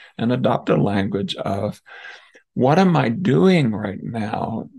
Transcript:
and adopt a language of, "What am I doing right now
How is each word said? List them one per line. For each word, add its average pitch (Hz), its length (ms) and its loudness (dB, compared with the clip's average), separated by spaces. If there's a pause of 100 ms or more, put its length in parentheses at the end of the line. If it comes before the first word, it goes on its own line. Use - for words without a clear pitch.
(180)
and 117 140 0
adopt 123 380 0
a - 60 4
language 98 600 -2
of, 101 440 -6 (760)
"What 135 260 4
am 180 160 4
I 127 140 2
doing 151 600 4
right 104 320 -6
now 110 760 -6